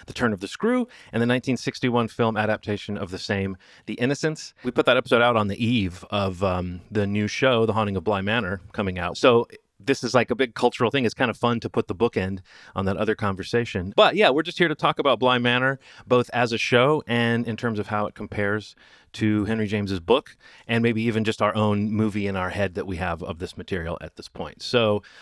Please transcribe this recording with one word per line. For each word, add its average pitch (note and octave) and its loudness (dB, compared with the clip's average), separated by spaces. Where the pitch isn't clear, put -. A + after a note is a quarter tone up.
The - -18
Turn A#3 0
of F#3+ -4
the F#3+ -8
Screw, A#3+ -2
and A2+ 0
the A#2 2
nineteen B2 0
sixty-one A#2+ -2
film A2 0
adaptation G#2 -2
of F2+ -8
the F#2 -8
same, G2 -2
The G#2+ -8
Innocents. C3+ -4
We B2 -4
put - 2
that B2 6
episode A#2+ 2
out A#2+ 4
on G#2+ 2
the G#2 -2
eve G2 0
of, G2 -2
um, F2+ -2
the G#2 0
new G#2 0
show, A#2 2
The A2 0
Haunting G#2 0
of E2+ -4
Bly G2+ 0
Manor, G2+ -2
coming F#2 -4
out. F2 -4
So A#2+ 4
this C3 -2
is, A2 -4
like, A#2 2
a B2 0
big A#2 -2
cultural A#2+ 2
thing. C3 0
It's G#2 -2
kind B2+ 0
of - -6
fun A#2+ 0
to G#2+ -6
put - -2
the G#2 -6
bookend F#2+ -2
on F#2+ -2
that F#2+ 0
other G#2+ 0
conversation. G2 -4
But F3+ 6
yeah, G3 6
we're C#3 2
just E3+ -8
here F3 4
to D#3 0
talk D3 0
about C3+ 2
Bly B2+ 4
Manor, B2 0
both B2 4
as A#2+ 2
a A2 -2
show C3+ 4
and A#2 0
in A2 -4
terms A2+ -4
of G#2 -4
how G#2+ -2
it - -8
compares G#2 -4
to G#2+ 2
Henry A2 -2
James's G2 -2
book, A2 0
and A#2 2
maybe A#2 2
even A2 0
just A2 -2
our G#2 2
own G#2+ 2
movie G#2 0
in G2 -4
our F#2 -2
head F#2 -2
that G2 -6
we F#2 -6
have E2+ -4
of E2+ -10
this F2+ -12
material E2+ -6
at E2 -16
this - -18
point. - -14
So G#2+ 2